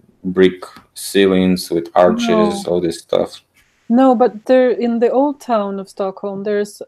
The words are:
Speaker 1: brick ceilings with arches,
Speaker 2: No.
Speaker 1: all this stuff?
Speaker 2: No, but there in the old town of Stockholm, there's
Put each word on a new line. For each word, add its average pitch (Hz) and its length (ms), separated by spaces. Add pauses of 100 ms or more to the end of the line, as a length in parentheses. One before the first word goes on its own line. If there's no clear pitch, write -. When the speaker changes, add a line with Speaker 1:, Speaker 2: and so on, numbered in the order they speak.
(240)
Speaker 1:
brick 92 400 (300)
ceilings 92 760
with 85 260
arches, 214 720
Speaker 2:
No. - 60
Speaker 1:
all - 80
this - 200
stuff? - 420 (480)
Speaker 2:
No, 254 260
but 220 320
there 254 240
in 233 280
the 233 100
old 277 300
town 202 400
of 190 80
Stockholm, 196 560
there's 208 440